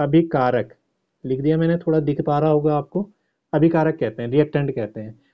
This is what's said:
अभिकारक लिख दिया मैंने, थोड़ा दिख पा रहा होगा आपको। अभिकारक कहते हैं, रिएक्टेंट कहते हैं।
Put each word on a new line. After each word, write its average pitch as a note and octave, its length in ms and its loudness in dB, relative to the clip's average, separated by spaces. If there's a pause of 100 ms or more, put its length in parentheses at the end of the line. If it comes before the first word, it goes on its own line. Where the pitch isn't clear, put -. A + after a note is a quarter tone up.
अभिकारक C#3+ 720 0 (500)
लिख C3 160 -2
दिया D3+ 180 0
मैंने, E3 200 2
थोड़ा D#3+ 220 0
दिख D3 220 -2
पा D3 160 0
रहा D#3 120 2
होगा D3+ 260 2
आपको। F3+ 320 -4 (440)
अभिकारक D#3+ 460 2
कहते A#2 240 -4
हैं, A#2 80 -6
रिएक्टेंट D3 400 0
कहते A2 300 -8
हैं। G#2+ 180 -14 (160)